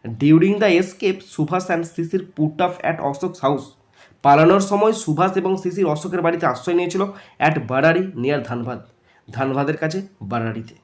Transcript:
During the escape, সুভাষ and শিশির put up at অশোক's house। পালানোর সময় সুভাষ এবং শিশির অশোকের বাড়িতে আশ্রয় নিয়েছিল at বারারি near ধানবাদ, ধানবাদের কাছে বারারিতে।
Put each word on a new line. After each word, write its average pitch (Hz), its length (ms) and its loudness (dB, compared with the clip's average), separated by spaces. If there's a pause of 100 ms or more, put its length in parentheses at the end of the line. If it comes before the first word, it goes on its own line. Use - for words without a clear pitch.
During 156 500 4
the 202 140 2 (120)
escape, 190 400 -4
সুভাষ 175 460 -4
and 170 180 -2
শিশির 165 520 -6
put 156 160 0
up 180 200 -2 (120)
at 160 160 -4
অশোক's 160 380 -6
house। 135 260 -2 (580)
পালানোর 160 380 8
সময় 202 320 2
সুভাষ 185 440 0
এবং 185 200 0
শিশির 180 300 -2
অশোকের 170 360 -2
বাড়িতে 170 240 0
আশ্রয় 170 300 0
নিয়েছিল 180 260 0 (380)
at 147 280 2
বারারি 156 320 2
near 139 440 -4
ধানবাদ, 120 420 -8 (440)
ধানবাদের 135 460 -2
কাছে 185 300 -6 (160)
বারারিতে। 113 600 -6